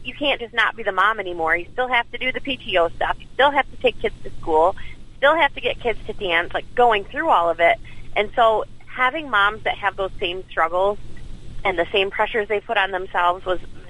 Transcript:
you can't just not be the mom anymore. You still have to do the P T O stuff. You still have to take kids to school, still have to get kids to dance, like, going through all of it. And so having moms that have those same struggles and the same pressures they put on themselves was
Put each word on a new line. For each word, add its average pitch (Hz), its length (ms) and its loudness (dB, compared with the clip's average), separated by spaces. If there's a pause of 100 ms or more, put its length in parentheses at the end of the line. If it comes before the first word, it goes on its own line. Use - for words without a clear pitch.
you 254 100 -10
can't 277 280 -2
just 226 120 -10
not 220 220 2
be 226 80 -10
the 202 80 -2
mom 202 300 2
anymore. 170 340 0
You 175 160 -4
still 254 160 -2
have 240 240 0
to - 60 -10
do 247 160 -4
the 233 80 -6
P 262 160 -6
T 196 200 -2
O 170 120 4
stuff. 170 300 -2
You - 140 -18
still 277 180 4
have 277 200 0
to - 60 -12
take - 240 0
kids 214 220 -2
to 190 60 -8 (120)
school, 160 340 4 (420)
still 294 180 6
have 359 200 2
to - 60 -10
get - 180 -2
kids 226 280 -2
to 220 60 -4
dance, 175 400 0
like, - 220 -6
going 226 300 4
through 320 240 -2
all 170 200 4
of 160 100 0
it. 170 180 6 (380)
And 208 200 0
so 226 300 4 (220)
having 269 420 -2
moms 208 340 2
that 208 140 -2
have 196 180 0
those 190 240 -2
same 185 300 -4
struggles 180 480 2 (680)
and 190 140 0
the 170 140 2
same 196 200 2
pressures 208 360 -2
they 208 120 0
put 220 180 -4
on 190 140 2
themselves 180 540 0
was 180 140 0 (300)